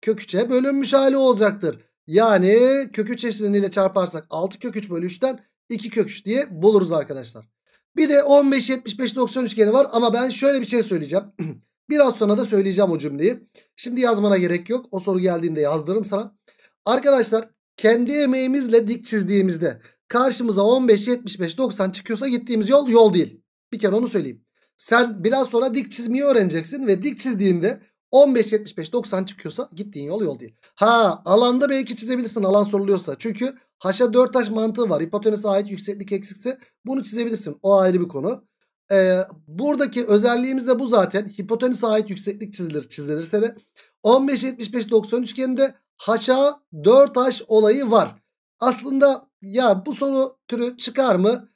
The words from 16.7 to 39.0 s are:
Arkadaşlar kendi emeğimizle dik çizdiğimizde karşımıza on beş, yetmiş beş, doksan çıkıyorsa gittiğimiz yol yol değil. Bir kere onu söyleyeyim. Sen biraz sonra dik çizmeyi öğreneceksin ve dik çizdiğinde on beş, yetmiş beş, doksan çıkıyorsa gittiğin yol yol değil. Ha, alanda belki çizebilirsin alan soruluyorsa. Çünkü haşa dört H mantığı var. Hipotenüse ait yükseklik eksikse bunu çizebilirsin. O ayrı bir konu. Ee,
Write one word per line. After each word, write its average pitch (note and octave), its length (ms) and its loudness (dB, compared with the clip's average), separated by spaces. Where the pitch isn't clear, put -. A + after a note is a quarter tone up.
Arkadaşlar B3 640 2
kendi A#3 360 2
emeğimizle C4 760 2
dik - 180 -6
çizdiğimizde F#3 720 0
karşımıza A#3 540 0
on B3 260 4
beş, G#3 200 4
yetmiş B3 320 -4
beş, E3 180 -6
doksan G3+ 320 -2
çıkıyorsa A3+ 380 -6
gittiğimiz A#3+ 400 -2
yol C#4 200 4
yol A3 260 6
değil. - 260 -2
Bir A3+ 60 -10
kere G3 160 0
onu A#3 140 0
söyleyeyim. C#3+ 360 -6
Sen A3+ 480 0
biraz B3+ 240 2
sonra A#3+ 260 0
dik C4+ 180 -4
çizmeyi A#3+ 320 -4
öğreneceksin A3 600 0
ve F#3+ 160 2
dik G#3 160 -4
çizdiğinde F#3 640 0
on C4+ 240 6
beş, A3 180 0
yetmiş G#3+ 260 -6
beş, D#3+ 140 -10
doksan G3 320 -4
çıkıyorsa - 500 -10
gittiğin D#3+ 320 -12
yol F#3 160 -6
yol C3+ 160 -6
değil. A#2 160 -20
Ha, G#3+ 500 2
alanda B3 460 2
belki C4+ 260 -4
çizebilirsin A3+ 460 -4
alan G3 220 4
soruluyorsa. G3 540 -2
Çünkü A#3+ 360 -6
haşa G#3 340 0
dört B3 240 2
H A3 140 0
mantığı A3 400 -2
var. D#3 120 0
Hipotenüse G#3 460 -2
ait G3+ 220 -2
yükseklik G3 420 -10
eksikse G3+ 460 -8
bunu C4+ 160 -6
çizebilirsin. A3 600 -8
O G3 160 4
ayrı F#3 220 2
bir F3 80 -4
konu. F3 360 -6
Ee, F#3 280 4